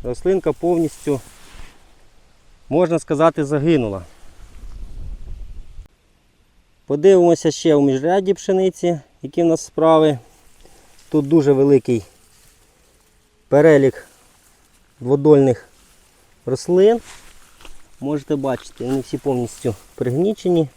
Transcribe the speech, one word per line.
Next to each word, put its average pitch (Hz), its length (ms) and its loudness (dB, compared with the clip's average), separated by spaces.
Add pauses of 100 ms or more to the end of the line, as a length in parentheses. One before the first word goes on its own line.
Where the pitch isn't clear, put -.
Рослинка 160 500 -2
повністю, 160 680 -4 (1500)
можна 165 300 0
сказати, 156 460 0
загинула. 135 580 -2 (2750)
Подивимося 170 680 4
ще 156 240 0
у 143 60 4
міжрядді 165 520 0
пшениці, 180 680 -2 (220)
які 170 220 -4
в - 20 2
нас 165 160 0
справи. 156 580 2 (920)
Тут 147 180 -2
дуже 143 240 2
великий 131 520 2 (1400)
перелік 139 600 4 (920)
дводольних 139 720 2 (760)
рослин. 185 560 2 (1000)
Можете 147 360 -4
бачити, 135 500 -8
вони 135 140 -2
всі 131 180 -10
повністю 123 580 -4 (200)
пригнічені. 165 800 -2